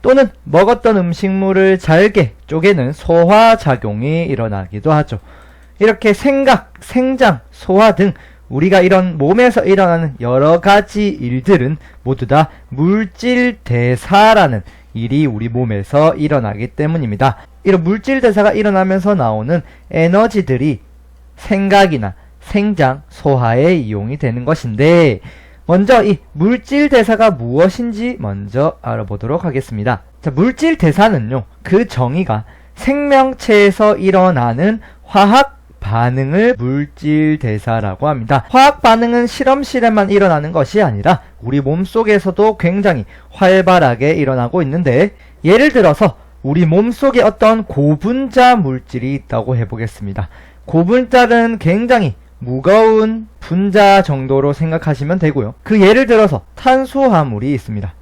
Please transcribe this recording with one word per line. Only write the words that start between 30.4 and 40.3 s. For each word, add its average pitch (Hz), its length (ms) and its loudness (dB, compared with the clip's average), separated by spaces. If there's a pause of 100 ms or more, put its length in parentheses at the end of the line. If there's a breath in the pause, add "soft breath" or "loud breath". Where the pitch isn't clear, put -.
대사는요, 147 680 0 (180)
그 202 240 0
정의가 123 580 -4 (300 soft breath)
생명체에서 262 1200 2
일어나는 185 840 0 (240 soft breath)
화학 202 540 2 (220)
반응을 135 800 0
물질 151 800 -2
대사라고 107 720 -4
합니다. 131 400 -2
화학 269 340 2
반응은 233 440 2
실험실에만 233 840 0
일어나는 170 420 0